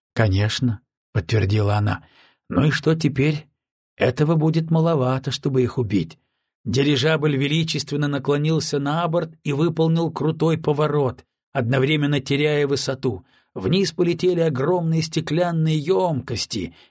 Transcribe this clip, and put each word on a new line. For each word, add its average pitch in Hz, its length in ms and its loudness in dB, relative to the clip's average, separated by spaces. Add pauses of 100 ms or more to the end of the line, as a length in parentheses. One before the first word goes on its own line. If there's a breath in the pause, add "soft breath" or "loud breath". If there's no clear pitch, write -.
(140)
«Конечно», — 107 680 0 (320)
подтвердила 104 640 2
она. 104 280 0 (440 soft breath)
«Ну 143 180 2
и 147 40 4
что 156 240 0
теперь?» 147 540 -2 (500)
Этого 151 380 2
будет 160 340 0
маловато, 139 600 0
чтобы 131 300 0
их 117 140 -2
убить. 98 420 -2 (460)
Дирижабль 143 720 0
величественно 147 720 -2
наклонился 147 720 0
на 151 300 -2
борт 165 240 -2 (100)
и 147 100 -2
выполнил 160 600 0
крутой 160 440 0
поворот, 147 680 0 (280)
одновременно 143 680 2
теряя 147 460 0
высоту. 131 580 -4 (300 soft breath)
Вниз 185 380 0
полетели 170 480 0
огромные 160 640 0
стеклянные 160 760 0
емкости. 139 960 -2 (160 loud breath)